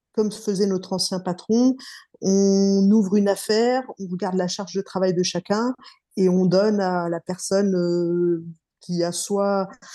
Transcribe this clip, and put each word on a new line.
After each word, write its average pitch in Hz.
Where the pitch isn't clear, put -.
comme 214
faisait 202
notre 190
ancien 185
patron. 220
On 196
ouvre 208
une 202
affaire, 233
on 196
regarde 185
la 180
charge 180
de 190
travail 185
de 180
chacun 208
et 190
on 185
donne 202
à 180
la 170
personne, 196
euh, 175
qui 175
a 175
soit, 196